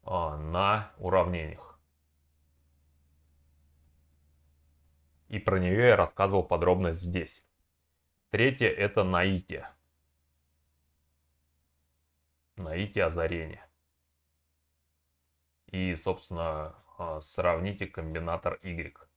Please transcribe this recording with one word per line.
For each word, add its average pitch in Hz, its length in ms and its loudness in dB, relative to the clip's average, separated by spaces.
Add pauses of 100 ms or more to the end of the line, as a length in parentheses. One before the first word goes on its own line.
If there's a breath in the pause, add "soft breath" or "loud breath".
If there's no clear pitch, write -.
А, 82 280 -4
на 98 600 0
уравнениях. 87 760 -2 (3500)
И 107 100 -6
про 95 220 2
неё 98 280 4
я 113 100 10
рассказывал 95 460 2
подробно 87 500 2
здесь. 87 500 -6 (840)
Третье 123 400 2
это 101 340 0
наитие. 92 680 -2 (2750)
Наитие 92 480 -2
озарения. 82 640 -2 (2000)
И, 92 320 -2
собственно, 82 760 -6 (220)
а, 82 220 -8
сравните 92 680 -2
комбинатор 82 760 -6
Y. 82 520 -12